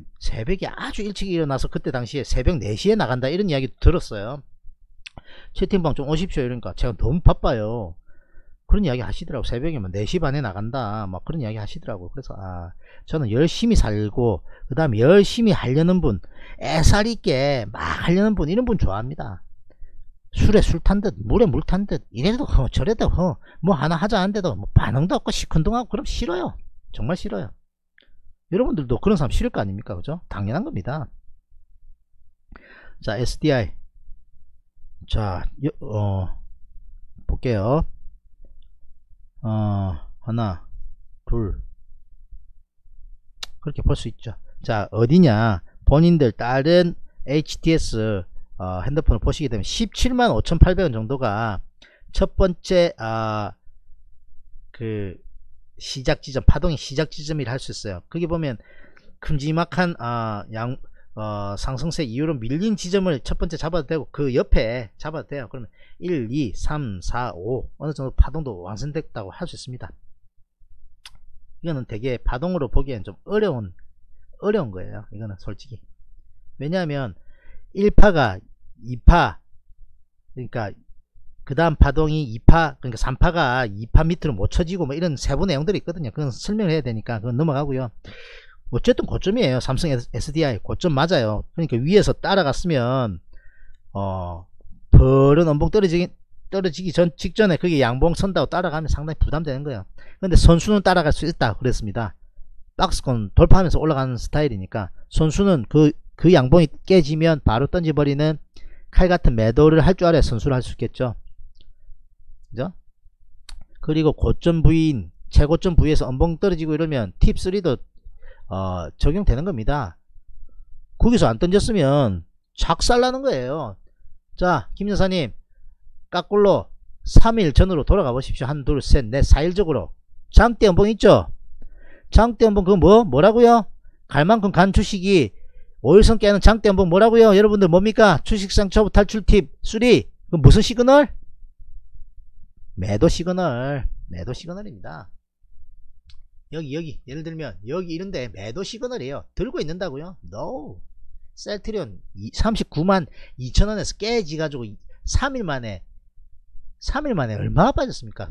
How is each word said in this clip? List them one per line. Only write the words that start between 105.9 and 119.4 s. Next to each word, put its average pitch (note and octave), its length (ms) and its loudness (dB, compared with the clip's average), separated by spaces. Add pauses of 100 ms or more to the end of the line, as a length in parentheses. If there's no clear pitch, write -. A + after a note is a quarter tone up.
그 E3+ 160 6
양봉이 D3+ 360 6 (180)
깨지면 D#3 580 4
바로 A#2+ 240 2
던져버리는 D3+ 720 0 (520)
칼 - 180 6
같은 E3+ 280 4
매도를 C#3+ 500 6
할 F#3 80 4
줄 F3 140 2
알아야 D#3 140 4
선수를 B2+ 320 0
할 B2 80 -2
수 - 100 -10
있겠죠. A#2 420 -6 (1400)
그죠? C#3+ 220 -8 (1080)
그리고 D#3 320 0
고점 D#3+ 500 0
부위인, D3 500 4 (160)
최고점 D#3+ 480 4
부위에서 D3 320 2
엄봉 D3+ 300 -2
떨어지고 D#3+ 360 -2
이러면 C#3+ 460 -4
팁 - 180 4
쓰리도, F3+ 380 -2 (680)
어, F#2 520 -6
적용되는 D#3+ 460 2